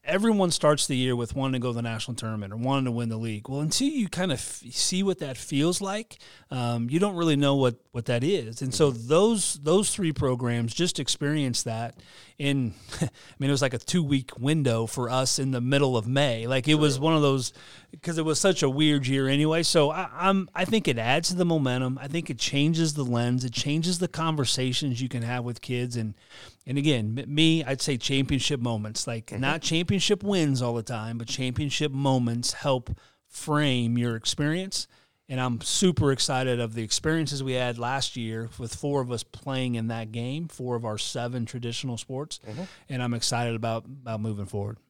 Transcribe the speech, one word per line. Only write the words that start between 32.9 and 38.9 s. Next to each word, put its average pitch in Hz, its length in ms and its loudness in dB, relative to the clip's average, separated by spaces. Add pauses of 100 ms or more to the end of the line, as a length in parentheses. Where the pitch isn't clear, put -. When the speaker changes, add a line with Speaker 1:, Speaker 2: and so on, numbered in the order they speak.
Speaker 1:
frame 127 680 0
your 120 180 0
experience. 156 720 -2 (420)
And 127 120 -4
I'm 123 180 0
super 151 540 2
excited 127 480 0
of 110 120 -4
the 113 100 -4
experiences 143 600 -2
we 131 100 -4
had 123 240 -2
last 127 380 -4
year 113 420 -6
with 120 160 -8
four 143 280 -2